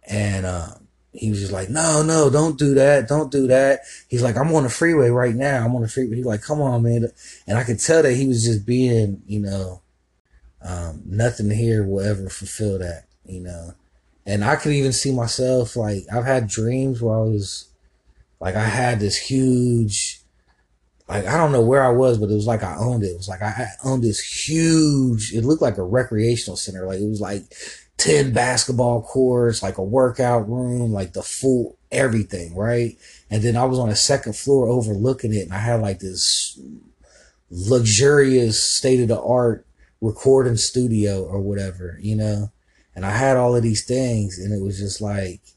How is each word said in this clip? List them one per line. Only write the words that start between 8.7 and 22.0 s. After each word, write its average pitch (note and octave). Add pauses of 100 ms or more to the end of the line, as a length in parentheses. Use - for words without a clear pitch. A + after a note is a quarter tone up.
you G#2
know, F#2+ (800)
um, F2
nothing A2
here A2
will G2
ever G2
fulfill G2
that, F2 (180)
you F2+
know? E2+ (540)
And G2+
I C#3+
could D3+
even C3+
see C3+
myself, B2+
like, G#2
I've A#2+
had B2+
dreams B2
where A2+
I A2
was, G#2+ (720)
like, F#2
I G#2+
had A#2
this G2+
huge, B2 (880)
like, G2
I C3+
don't D#3+
know B2
where C3
I B2+
was, B2